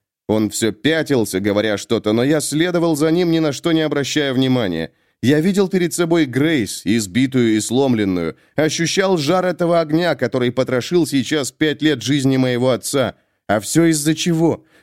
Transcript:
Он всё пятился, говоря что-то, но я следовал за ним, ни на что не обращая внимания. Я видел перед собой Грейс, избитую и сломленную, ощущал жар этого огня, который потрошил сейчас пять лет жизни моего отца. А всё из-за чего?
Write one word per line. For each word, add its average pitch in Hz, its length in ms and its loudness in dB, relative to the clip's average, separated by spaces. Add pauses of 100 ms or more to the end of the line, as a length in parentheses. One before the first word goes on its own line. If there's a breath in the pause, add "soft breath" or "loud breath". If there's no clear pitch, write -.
(300)
Он 107 200 2
всё 107 220 -2
пятился, 131 720 0
говоря 104 360 0
что-то, 107 360 -2
но 117 100 2
я 147 160 0
следовал 165 560 0
за 151 160 0
ним, 175 200 0
ни 160 80 2
на 156 120 0
что 165 220 -2
не 160 80 2
обращая 143 520 -2
внимания. 120 580 0 (300)
Я 147 200 2
видел 190 260 0
перед 175 260 -2
собой 170 320 0
Грейс, 131 600 -2
избитую 117 680 2
и 107 40 2
сломленную, 104 760 0 (200 soft breath)
ощущал 170 640 0
жар 175 280 0
этого 170 360 0
огня, 160 340 0
который 123 360 -2
потрошил 131 540 0
сейчас 135 460 -2
пять 151 300 -2
лет 147 200 2
жизни 135 360 0
моего 127 320 2
отца. 120 460 -2 (320)
А 104 120 0
всё 160 260 0
из-за 156 280 0
чего? 160 520 0 (180 soft breath)